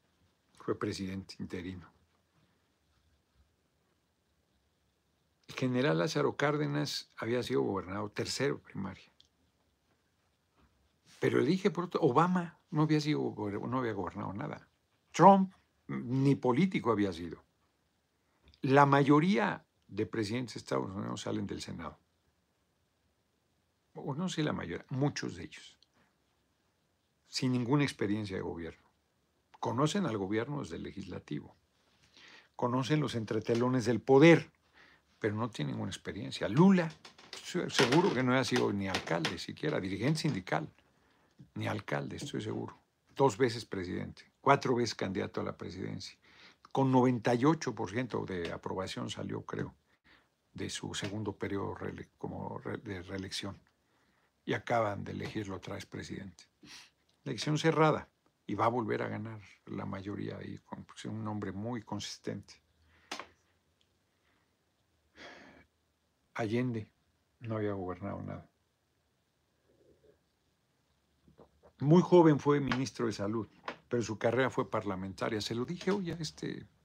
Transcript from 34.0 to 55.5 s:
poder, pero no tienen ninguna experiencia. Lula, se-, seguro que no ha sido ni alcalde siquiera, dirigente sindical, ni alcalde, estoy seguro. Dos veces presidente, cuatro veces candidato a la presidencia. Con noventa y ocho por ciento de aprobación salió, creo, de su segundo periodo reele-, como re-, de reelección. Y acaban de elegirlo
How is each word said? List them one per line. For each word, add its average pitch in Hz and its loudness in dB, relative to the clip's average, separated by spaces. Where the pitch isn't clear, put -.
poder, 156 10
pero 104 -2
no 110 -2
tienen 143 -6
ninguna 107 -6
experiencia. - -8
Lula, 165 6
se-, - -4
seguro 147 4
que 127 0
no 127 4
ha 131 4
sido 120 2
ni 98 -2
alcalde 92 -2
siquiera, - -4
dirigente 98 -2
sindical, 147 -2
ni 107 -6
alcalde, 104 -4
estoy - -8
seguro. 113 -8
Dos 135 4
veces 117 0
presidente, 92 -8
cuatro 135 4
veces 117 0
candidato 101 -4
a - -4
la 104 -6
presidencia. - -10
Con 135 2
noventa 127 4
y 120 2
ocho 156 2
por 107 -6
ciento 107 -4
de 87 -6
aprobación 95 -6
salió, 104 -8
creo, - -8
de 101 -8
su 95 -10
segundo 101 -6
periodo 98 -4
reele-, - -10
como - -8
re-, 107 -8
de 98 -10
reelección. 95 -8
Y - -4
acaban 107 -2
de 101 -10
elegirlo 98 -6